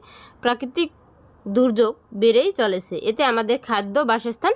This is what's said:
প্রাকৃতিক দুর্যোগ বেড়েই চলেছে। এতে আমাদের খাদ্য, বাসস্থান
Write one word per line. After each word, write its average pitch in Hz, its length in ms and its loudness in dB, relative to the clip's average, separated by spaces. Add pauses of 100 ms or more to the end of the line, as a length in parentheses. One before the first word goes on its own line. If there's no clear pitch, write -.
(400)
প্রাকৃতিক 254 520 -4 (560)
দুর্যোগ 226 480 2 (180)
বেড়েই 233 380 4
চলেছে। 190 440 -4
এতে 220 280 -2
আমাদের 226 340 0
খাদ্য, 202 420 -2
বাসস্থান 233 560 -2